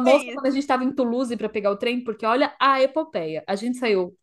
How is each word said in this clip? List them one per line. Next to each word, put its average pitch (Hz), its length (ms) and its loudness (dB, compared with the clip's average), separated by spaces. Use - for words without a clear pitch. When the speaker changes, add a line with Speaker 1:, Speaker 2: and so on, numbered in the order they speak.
Speaker 1:
É 262 120 8
Speaker 2:
moça, 269 140 2
Speaker 1:
isso. 262 120 -10
Speaker 2:
quando 262 60 0
a - 40 2
gente 269 160 -2
tava 254 160 0
em 254 100 0
Toulouse 240 440 -2
pra 214 120 -4
pegar 202 220 -2
o 202 60 -4
trem, 247 260 -2
porque 226 220 -8
olha 247 340 0
a 269 220 2
epopeia. 240 640 -2
A 202 80 -2
gente 240 220 -4
saiu 196 460 0